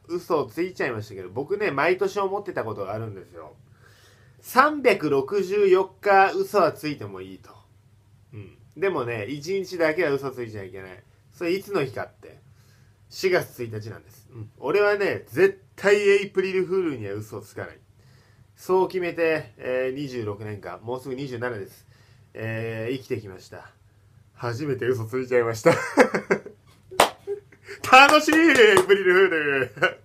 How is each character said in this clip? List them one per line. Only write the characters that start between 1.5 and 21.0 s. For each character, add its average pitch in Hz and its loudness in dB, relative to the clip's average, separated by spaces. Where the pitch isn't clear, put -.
ね、 202 -2
毎 156 0
年 196 -4
思 196 -4
っ - -18
て 180 -12
た 123 -4
こ 110 -8
と 98 -8
が 101 -8
あ 110 -8
る 113 -8
ん 101 -12
で 92 -16
す - -20
よ。 78 -20
三 294 2
百 196 2
六 139 -2
十 196 0
四 185 4
日 196 4
嘘 196 -2
は 165 4
つ - -10
い 143 -8
て 110 -12
も 95 -14
い 95 -16
い 90 -20
と。 - -20
う - -18
ん。 95 -20
で 180 -2
も 151 -2
ね、 113 -6
一 147 -10
日 185 -6
だ 160 2
け 175 0
は 143 0
嘘 139 -4
つ 123 -10
い 113 -10
ち 104 -12
ゃ 98 -12
い 92 -14
け 95 -16
な 95 -16
い。 90 -20
そ - -10
れ 170 -2
い 196 -4
つ 202 -18
の 160 -2
日 117 -8
か 95 -8
っ - -14
て。 - -20
四 - -4
月 156 -2
一 113 -10
日 110 -12
な 87 -16
ん - -20
で - -20
す。 - -20
う 117 -20
ん。 107 -16
俺 165 0
は 208 4
ね、 160 -4
絶 190 0
対 208 4
エ 202 4
イ 196 -8
プ 190 -2
リ 185 -2
ル 185 0
フ 185 -2
ー - -4
ル 131 -6
に 107 -10
は 98 -8
嘘 107 -10
を 98 -12
つ - -20
か 98 -10
な 80 -18
い。 76 -20
そ 185 0
う 175 -4
決 180 -6
め 170 -4
て、 160 -2
え 131 -2
ー、 - -8
二 143 -8
十 123 -6
六 104 -8
年 107 -10
間、 90 -12
も 120 -8
う 123 -10